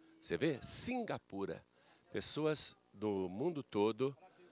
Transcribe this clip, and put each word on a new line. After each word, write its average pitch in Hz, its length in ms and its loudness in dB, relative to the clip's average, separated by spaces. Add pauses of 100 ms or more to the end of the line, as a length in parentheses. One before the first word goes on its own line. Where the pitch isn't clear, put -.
(200)
Você 82 180 -2
vê? 139 240 0
Singapura. 120 1000 -2 (480)
Pessoas 151 640 0 (160)
do 98 380 -2
mundo 139 320 -4
todo, 113 560 0 (340)